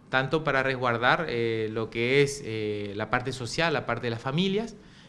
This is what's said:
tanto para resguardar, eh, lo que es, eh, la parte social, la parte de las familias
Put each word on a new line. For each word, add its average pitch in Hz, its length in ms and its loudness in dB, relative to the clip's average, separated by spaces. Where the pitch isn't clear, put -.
tanto 143 340 0
para 135 200 2
resguardar, 127 640 2
eh, 113 420 0
lo 110 200 -4
que 123 320 4
es, 139 200 -2
eh, 104 520 -4
la 107 160 -4
parte 123 200 0
social, 160 400 -2
la 123 140 0
parte 117 220 -2
de 113 40 0
las 113 100 -6
familias 190 540 0